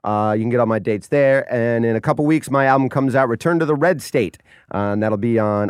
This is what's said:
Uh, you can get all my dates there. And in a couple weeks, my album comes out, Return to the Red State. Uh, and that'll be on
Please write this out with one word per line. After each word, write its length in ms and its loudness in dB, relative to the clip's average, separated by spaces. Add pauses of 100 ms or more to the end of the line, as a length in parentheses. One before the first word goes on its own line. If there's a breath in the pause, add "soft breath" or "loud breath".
Uh, 320 0
you 80 -2
can 60 -4
get 100 0
all 60 2
my 140 0
dates 300 -4
there. 440 2
And 320 0
in 100 0
a 60 0
couple 240 -2
weeks, 260 0
my 140 2
album 240 4
comes 260 -2
out, 140 2
Return 300 0
to 80 0
the 80 0
Red 260 0
State. 380 -4 (360 soft breath)
Uh, 200 -2
and 80 -2
that'll 160 0
be 200 0
on 320 0